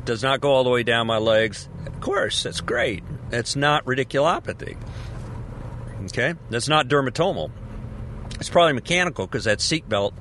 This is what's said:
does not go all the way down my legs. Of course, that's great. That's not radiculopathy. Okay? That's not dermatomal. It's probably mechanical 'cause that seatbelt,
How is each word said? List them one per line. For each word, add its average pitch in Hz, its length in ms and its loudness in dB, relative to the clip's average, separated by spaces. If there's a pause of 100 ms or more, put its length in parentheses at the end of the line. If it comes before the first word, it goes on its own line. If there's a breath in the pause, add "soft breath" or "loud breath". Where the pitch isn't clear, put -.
does 113 180 -2
not 135 180 2
go 143 120 4
all 131 120 8
the 123 60 4
way 120 140 4
down 117 220 4
my 113 120 2
legs. 110 500 4 (180)
Of - 140 -10
course, - 420 0
that's 82 180 -6
great. 110 440 -2 (240)
That's 117 280 -2
not 147 280 4
radiculopathy. 135 920 0 (1300 loud breath)
Okay? 123 280 0 (140)
That's 117 200 -2
not 151 200 4
dermatomal. 139 600 2 (880)
It's - 100 -6
probably 170 240 6
mechanical 156 540 0
'cause 107 180 -4
that 104 140 2
seatbelt, 101 640 0